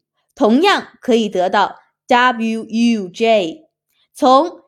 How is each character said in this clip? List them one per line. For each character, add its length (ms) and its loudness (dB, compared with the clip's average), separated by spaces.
同 280 2
样 260 0
可 140 -2
以 140 0
得 220 -2
到 260 -2
W 560 0
U 440 -2
J， 580 -2
从 540 2